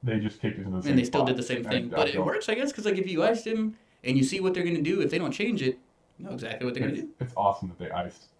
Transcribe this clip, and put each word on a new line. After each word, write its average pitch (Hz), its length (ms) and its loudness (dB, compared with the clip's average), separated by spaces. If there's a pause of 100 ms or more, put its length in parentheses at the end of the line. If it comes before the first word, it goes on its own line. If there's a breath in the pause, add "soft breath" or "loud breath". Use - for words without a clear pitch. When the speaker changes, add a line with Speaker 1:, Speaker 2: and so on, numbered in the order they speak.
Speaker 1:
They 113 180 2
just 107 220 -4
kicked - 180 -2
it 98 40 -6
to 95 80 -6
the 90 100 -2
same 143 100 -2
Speaker 2:
And 131 80 8
they 120 40 2
still 143 180 0
Speaker 1:
spot. 131 60 4
Speaker 2:
did 127 100 2
the 120 60 -4
same 123 240 -4
Speaker 1:
I, - 20 -8
Speaker 2:
thing. - 240 -2
Speaker 1:
I - 40 0
Speaker 2:
But 76 120 4
it 139 40 -2
Speaker 1:
don't - 120 0
Speaker 2:
works, - 240 -2
I 220 60 2
guess, 277 180 -2
'cause, 214 120 -6
like, 196 120 2
if 190 100 -2
you 180 160 2
iced 226 220 2
him 220 300 -2 (280 soft breath)
and 131 140 2
you 135 60 6
see 185 160 0
what 185 160 2
they're 180 100 0
gonna 170 160 2
do, 165 200 2
if 143 100 2
they 170 80 0
don't 156 120 -2
change 208 300 0
it, 131 160 0 (400)
you - 80 -14
know 196 60 -10
exactly 113 340 -6
what 127 80 -2
they're 135 140 0
Speaker 1:
It's, - 120 -2
Speaker 2:
gonna - 100 -8
do. - 100 -20
Speaker 1:
it's 123 180 -6
awesome 98 300 2
that 87 100 -10
they 87 140 -8
iced - 380 -6 (100)